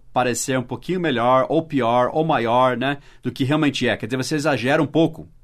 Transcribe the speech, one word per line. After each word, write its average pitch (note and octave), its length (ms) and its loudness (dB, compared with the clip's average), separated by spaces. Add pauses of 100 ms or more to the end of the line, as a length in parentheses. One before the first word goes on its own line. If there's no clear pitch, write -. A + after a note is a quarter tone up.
(120)
parecer B2+ 460 0
um B2 40 -2
pouquinho C3 380 -6
melhor, C3 480 2
ou D#3 140 0
pior, B2 500 2
ou D#3 120 0
maior, B2+ 520 2
né, C#3 220 -4 (240)
do B2+ 80 -4
que C3 140 -4
realmente C#3+ 440 0
é. G2+ 80 0
Quer A2+ 100 -8
dizer, B2+ 100 -4
você - 180 -4
exagera C#3+ 480 0
um C#3 40 0
pouco. D#3 420 0 (160)